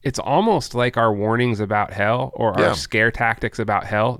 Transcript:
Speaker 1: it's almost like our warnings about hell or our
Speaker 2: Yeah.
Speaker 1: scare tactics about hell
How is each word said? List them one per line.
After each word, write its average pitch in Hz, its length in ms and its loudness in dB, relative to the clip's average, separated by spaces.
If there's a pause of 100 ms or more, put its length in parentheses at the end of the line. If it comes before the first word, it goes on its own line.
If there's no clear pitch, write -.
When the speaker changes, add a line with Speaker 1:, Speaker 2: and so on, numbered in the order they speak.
Speaker 1:
it's 139 180 -4
almost 175 540 0
like 120 240 0
our 113 160 4
warnings 110 460 0
about 104 320 0
hell 113 420 0
or 113 200 0
our 98 140 2
Speaker 2:
Yeah. - 60 2
Speaker 1:
scare 113 380 0
tactics 113 480 -2
about 107 260 0
hell 107 340 0